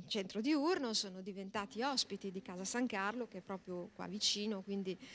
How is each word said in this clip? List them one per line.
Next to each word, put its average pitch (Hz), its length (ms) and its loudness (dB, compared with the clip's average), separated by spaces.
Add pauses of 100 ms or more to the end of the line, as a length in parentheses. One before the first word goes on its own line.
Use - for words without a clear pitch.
centro 202 340 -2
diurno 285 540 4
sono 190 260 0
diventati 202 640 -2
ospiti 226 480 0
di 190 100 -4
Casa 185 240 -6
San 247 220 2
Carlo, 220 400 0
che 196 100 -10
è 175 40 -8
proprio 185 520 -6
qua 180 140 -6
vicino, 208 560 0
quindi 196 340 -2 (180)